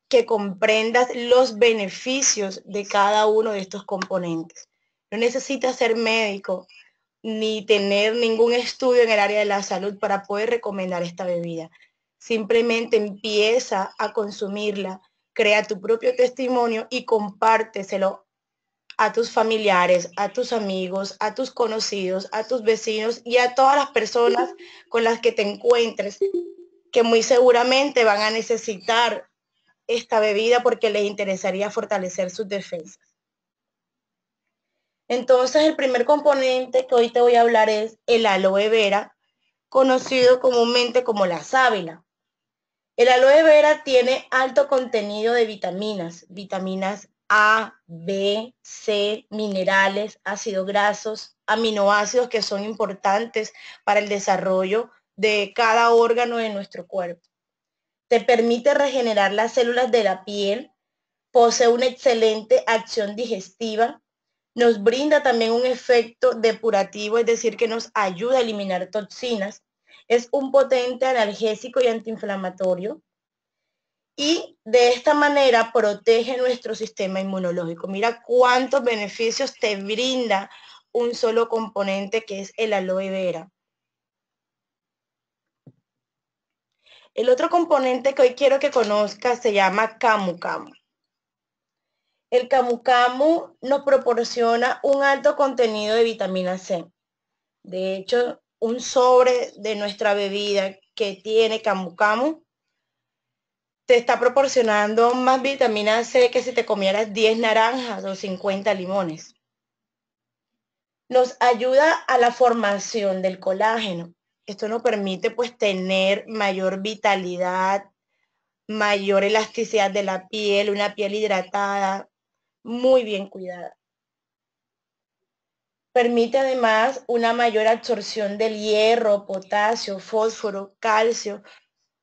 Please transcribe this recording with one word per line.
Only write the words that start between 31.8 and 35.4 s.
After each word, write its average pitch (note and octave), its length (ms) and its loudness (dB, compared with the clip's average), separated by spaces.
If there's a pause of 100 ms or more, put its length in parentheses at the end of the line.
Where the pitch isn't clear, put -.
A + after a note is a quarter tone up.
sus G#3+ 160 -10
defensas. F#3+ 500 -12 (2000)
Entonces, B3+ 580 2